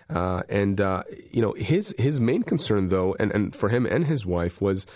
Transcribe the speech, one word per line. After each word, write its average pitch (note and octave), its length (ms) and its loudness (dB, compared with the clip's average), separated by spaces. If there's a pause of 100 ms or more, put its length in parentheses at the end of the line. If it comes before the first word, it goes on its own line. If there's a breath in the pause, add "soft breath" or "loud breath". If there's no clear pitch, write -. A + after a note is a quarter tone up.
Uh, F2+ 400 -2
and, G2+ 320 2
uh, F#2+ 220 0 (280)
you A#2 120 0
know, A2 100 2
his, D#3+ 460 -2
his C#3 200 0
main B2+ 240 2
concern, G#2+ 460 0
though, F#2 320 2
and, G#2 120 2
and G#2 220 0
for - 140 0
him A#2+ 160 2
and C#3+ 220 0
his C#3 180 -2
wife F2 380 -2
was G2 340 0